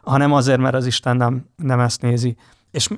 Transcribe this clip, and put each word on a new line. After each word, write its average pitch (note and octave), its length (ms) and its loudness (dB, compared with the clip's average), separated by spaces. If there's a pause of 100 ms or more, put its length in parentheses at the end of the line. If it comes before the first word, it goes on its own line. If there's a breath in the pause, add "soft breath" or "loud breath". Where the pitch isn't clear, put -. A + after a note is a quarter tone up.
hanem C#3+ 300 2
azért, C3 280 4
mert C3 140 0
az B2+ 120 -2
Isten B2 300 -2
nem, B2 300 -2 (100)
nem C3 240 0
ezt A#2+ 220 -2
nézi. A#2+ 340 -2 (340 soft breath)
És - 280 -4